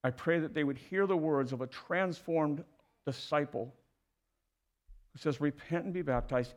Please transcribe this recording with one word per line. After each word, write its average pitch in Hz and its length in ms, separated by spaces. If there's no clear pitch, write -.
I 127 60
pray 165 280
that 160 160
they 151 80
would 139 160
hear 190 300
the 190 80
words 143 360
of 123 80
a 131 60
transformed 165 960
disciple 139 720
who 139 60
says, 139 220
"Repent 151 460
and 185 60
be 175 100
baptized, 123 540